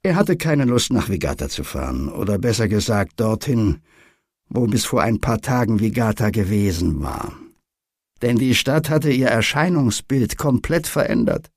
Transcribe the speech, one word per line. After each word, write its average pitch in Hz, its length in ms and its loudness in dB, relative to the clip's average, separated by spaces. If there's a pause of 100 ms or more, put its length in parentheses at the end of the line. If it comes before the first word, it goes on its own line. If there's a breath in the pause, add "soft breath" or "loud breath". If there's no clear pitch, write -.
Er 180 140 0
hatte 156 200 2
keine 147 280 0
Lust, 120 280 0
nach 104 160 0
Vigata 71 400 -4
zu - 140 -8
fahren, 67 460 -6
oder 101 300 -2
besser 113 280 0
gesagt 101 540 -2
dorthin, 110 600 0 (680 soft breath)
wo 120 180 0
bis 110 180 0
vor 120 160 0
ein 104 200 2
paar 113 200 0
Tagen 113 400 0
Vigata 110 500 0
gewesen 95 720 0
war. - 300 -8 (880)
Denn 120 160 2
die 131 180 2
Stadt 151 360 0
hatte 156 200 2
ihr 127 180 4
Erscheinungsbild 131 1080 2
komplett 151 500 0
verändert. - 720 0